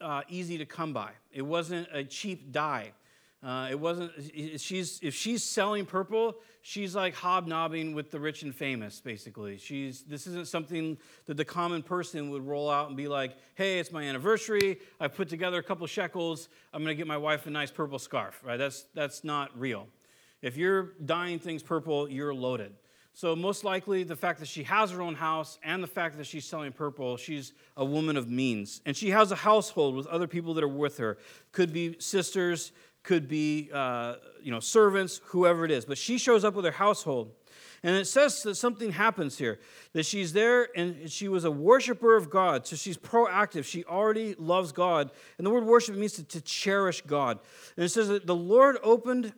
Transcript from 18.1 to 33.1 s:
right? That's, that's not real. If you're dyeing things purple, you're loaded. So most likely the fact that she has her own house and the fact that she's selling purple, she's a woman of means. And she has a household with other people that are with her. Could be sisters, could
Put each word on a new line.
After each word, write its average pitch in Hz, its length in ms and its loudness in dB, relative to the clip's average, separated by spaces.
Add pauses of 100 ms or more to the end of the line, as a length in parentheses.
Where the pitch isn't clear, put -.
right? 123 140 -4
That's, 135 380 -4
that's 143 280 -6
not 147 360 -4
real. 113 300 -4 (520)
If 127 160 -6
you're 185 360 0 (120)
dyeing 170 320 -2
things 165 240 -8
purple, 147 480 -2
you're 139 240 -4
loaded. 123 400 -4 (400)
So 165 220 0
most 190 280 -2
likely 190 400 -2
the 165 120 -6
fact 165 240 -2
that 151 80 -12
she 156 160 -10
has 196 260 2
her 180 140 -6
own 170 100 -4
house 160 480 -4
and 175 220 -4
the 165 40 -8
fact 165 300 -4
that 147 80 -10
she's 143 200 -12
selling 151 260 -8
purple, 135 440 -6
she's 139 380 -10 (240)
a 139 80 0
woman 151 320 0
of 120 100 -2
means. 120 600 -2
And 139 100 -4
she 208 140 0
has 208 200 8
a 190 40 0
household 165 600 4
with 139 120 -6
other 170 200 -2
people 165 280 -4
that 156 80 2
are 143 40 2
with 143 300 -2
her. 110 220 -2 (320)
Could 175 200 2
be 170 280 -4
sisters, 175 720 -2 (340)
could 160 220 4